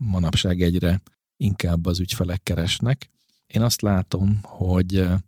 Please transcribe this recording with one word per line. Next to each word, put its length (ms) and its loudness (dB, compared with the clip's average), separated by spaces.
manapság 580 0
egyre 400 2
inkább 480 0
az 140 0
ügyfelek 440 -4
keresnek. 680 -2
Én 80 2
azt 200 0
látom, 600 0
hogy, 540 0
ö, 180 2